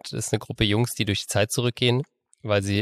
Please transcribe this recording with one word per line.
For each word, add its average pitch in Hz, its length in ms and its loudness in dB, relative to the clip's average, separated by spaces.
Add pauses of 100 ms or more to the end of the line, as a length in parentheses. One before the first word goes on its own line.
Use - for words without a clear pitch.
es - 80 -12
ist - 200 -6
eine 110 80 0
Gruppe - 240 -2
Jungs, 107 300 2
die 110 120 -2
durch 101 160 0
die - 40 -12
Zeit 104 240 0
zurückgehen, 123 520 0 (400)
weil 104 200 2
sie, 101 200 2